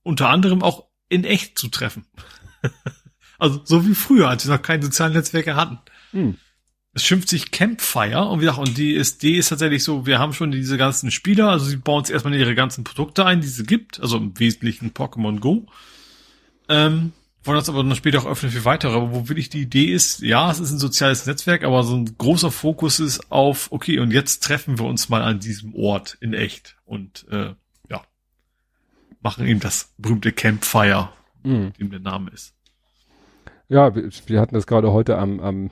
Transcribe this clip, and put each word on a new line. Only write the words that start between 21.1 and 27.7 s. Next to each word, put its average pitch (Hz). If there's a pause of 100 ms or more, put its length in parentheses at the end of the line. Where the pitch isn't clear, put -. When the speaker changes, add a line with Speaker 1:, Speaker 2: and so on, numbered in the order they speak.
Speaker 1:
Netzwerk, 156
aber 127
so 120
ein 113
großer 160
Fokus 156
ist 147
auf, 139
okay, 151
und 120
jetzt 139
treffen 143
wir 113
uns 123
mal 113
an 113
diesem 104
Ort 101
in 113
echt -
und, 98
äh, 101 (380)